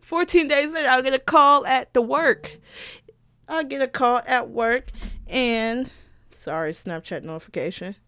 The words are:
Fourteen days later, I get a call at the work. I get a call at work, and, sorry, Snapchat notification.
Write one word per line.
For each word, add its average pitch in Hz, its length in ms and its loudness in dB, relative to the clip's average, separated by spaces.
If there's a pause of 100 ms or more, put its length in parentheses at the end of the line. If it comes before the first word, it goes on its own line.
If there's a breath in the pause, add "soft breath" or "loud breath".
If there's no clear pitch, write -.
Fourteen 339 480 2
days 294 220 2
later, 311 180 -2
I 254 120 4
get 269 120 0
a 262 60 2
call 285 460 4
at 262 280 0
the 247 80 4
work. 269 580 0 (840 loud breath)
I 320 180 -4
get 277 180 -4
a 262 80 0
call 247 360 2
at 247 240 0
work, 233 400 -2 (380 loud breath)
and, 233 640 -2 (420 soft breath)
sorry, 156 380 -6
Snapchat 170 520 -10
notification. 165 720 -10 (120)